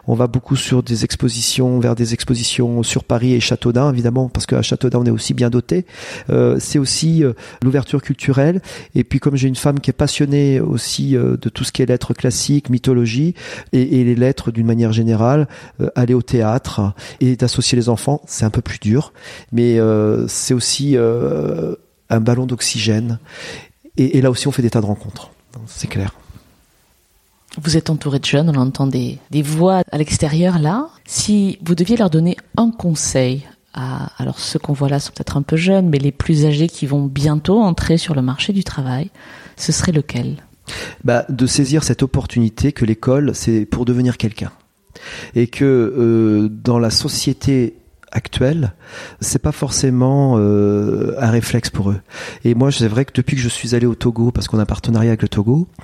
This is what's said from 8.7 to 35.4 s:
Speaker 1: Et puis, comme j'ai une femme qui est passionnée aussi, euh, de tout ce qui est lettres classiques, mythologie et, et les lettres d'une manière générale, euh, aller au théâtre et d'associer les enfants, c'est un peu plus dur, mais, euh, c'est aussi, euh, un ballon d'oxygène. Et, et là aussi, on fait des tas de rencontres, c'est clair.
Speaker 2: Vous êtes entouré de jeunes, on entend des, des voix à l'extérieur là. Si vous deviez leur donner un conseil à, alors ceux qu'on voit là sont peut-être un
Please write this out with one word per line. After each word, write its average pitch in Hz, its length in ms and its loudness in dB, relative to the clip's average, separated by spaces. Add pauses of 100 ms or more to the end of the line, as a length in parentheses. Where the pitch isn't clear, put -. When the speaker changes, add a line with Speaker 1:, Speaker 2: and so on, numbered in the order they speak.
Speaker 1:
Et 131 80 2
puis, - 160 -2
comme 139 160 0
j'ai 135 140 2
une 131 80 -2
femme 143 240 0
qui - 80 -2
est 131 40 -2
passionnée 143 680 2
aussi, 135 560 -2
euh, 123 180 2
de 123 140 -4
tout - 160 -6
ce - 80 -10
qui - 80 -2
est 131 40 4
lettres 123 280 -2
classiques, - 560 0
mythologie 127 640 0 (400)
et, 131 260 2
et 123 60 4
les 120 100 4
lettres 123 360 0
d'une 113 140 0
manière 113 280 2
générale, 113 560 2 (320)
euh, - 140 4
aller 123 180 4
au 123 80 4
théâtre 110 720 0 (260)
et 127 160 2
d'associer 123 400 0
les 120 140 2
enfants, 135 360 -2
c'est - 200 -4
un 110 60 4
peu - 100 0
plus - 180 -10
dur, 113 320 0 (400)
mais, 117 280 4
euh, 110 500 2
c'est - 240 -2
aussi, 139 420 0
euh, 131 800 0 (360)
un 113 80 4
ballon 120 280 2
d'oxygène. 117 720 -2 (760)
Et, 135 220 2
et 131 40 6
là 131 100 4
aussi, 123 160 -2
on 139 40 0
fait 131 120 -2
des 113 80 2
tas 113 100 0
de 104 60 -2
rencontres, - 420 -8 (380)
c'est - 200 -12
clair. - 280 -6 (1500)
Speaker 2:
Vous 160 160 0
êtes 160 140 0
entouré 143 260 -2
de - 80 -4
jeunes, 151 240 2
on 143 100 2
entend 135 280 0
des, 123 320 -4 (100)
des 147 140 0
voix 170 480 2
à - 80 -4
l'extérieur 160 580 0
là. 190 320 0 (160)
Si 202 580 0
vous 170 120 0
deviez 185 220 0
leur 208 120 2
donner 160 260 2 (220)
un 226 140 2
conseil 139 760 -2 (300)
à, 127 420 -8
alors 131 220 -6
ceux - 180 -6
qu'on - 160 -2
voit 139 160 0
là 143 100 0
sont - 120 -10
peut-être - 260 -6
un 139 60 0